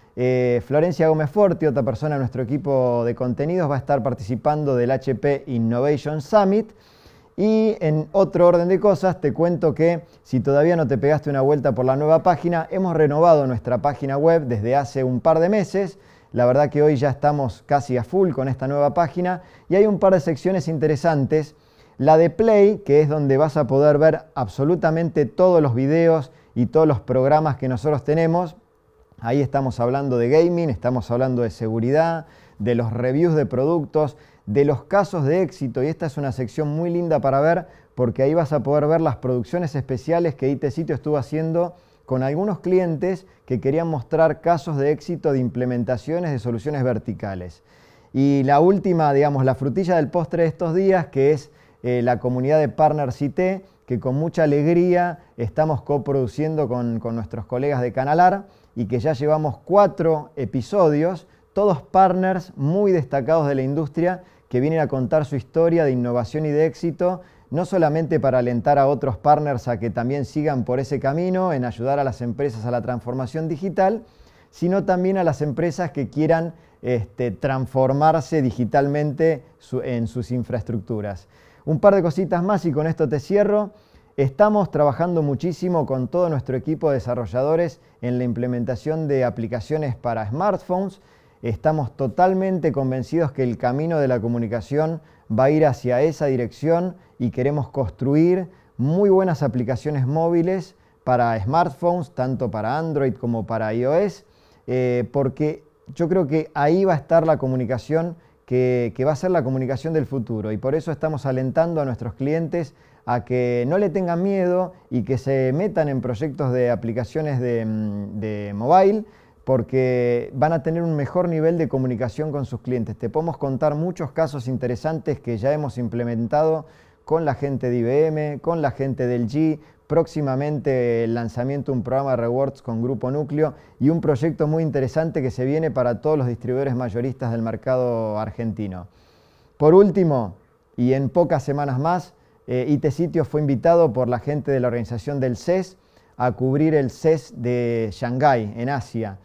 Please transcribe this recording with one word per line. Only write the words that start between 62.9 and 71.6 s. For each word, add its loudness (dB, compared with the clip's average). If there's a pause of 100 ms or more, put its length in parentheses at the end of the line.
destacados 0
de 0
la 0
industria -2 (240)
que 0
vienen 2
a 0
contar 0
su -6
historia 2
de 2
innovación -2
y -2
de 2
éxito, -2 (280)
no -2
solamente 0
para 2
alentar 2
a 4
otros -2
partners 0
a -2
que -4
también -4
sigan -2
por -2
ese -4
camino 0
en -2